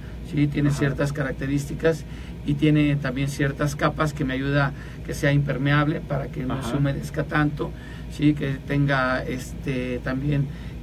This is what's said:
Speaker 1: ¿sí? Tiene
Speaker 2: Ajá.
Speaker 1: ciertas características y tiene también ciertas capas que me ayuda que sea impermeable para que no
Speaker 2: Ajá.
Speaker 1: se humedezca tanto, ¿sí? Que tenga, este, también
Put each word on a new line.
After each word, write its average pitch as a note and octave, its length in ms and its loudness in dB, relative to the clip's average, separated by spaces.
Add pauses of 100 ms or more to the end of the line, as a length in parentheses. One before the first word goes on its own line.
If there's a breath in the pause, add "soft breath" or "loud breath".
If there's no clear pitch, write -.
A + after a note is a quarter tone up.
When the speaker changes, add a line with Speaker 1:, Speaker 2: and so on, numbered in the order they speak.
(300 loud breath)
Speaker 1:
¿sí? D3 180 2
Tiene C#3+ 220 2
Speaker 2:
Ajá. - 80 0
Speaker 1:
ciertas C#3+ 360 0
características C#3 920 0 (400 loud breath)
y D3 100 2
tiene D3 420 4
también C#3 320 -2
ciertas C#3+ 460 0
capas D#3 380 2
que D3 140 -2
me C3 80 0
ayuda C#3 380 2 (340 loud breath)
que A#2+ 80 -6
sea C#3+ 180 2
impermeable C#3+ 680 2
para C#3 260 -4
que C#3+ 180 -6
no C3 100 0
Speaker 2:
Ajá. C3+ 160 -4
Speaker 1:
se D3 60 -2
humedezca C#3 480 0
tanto, D3+ 460 0 (400 loud breath)
¿sí? D3+ 240 4
Que C#3 220 -2 (100)
tenga, C#3 560 2
este, B2+ 800 -4
también C#3 460 0 (360 loud breath)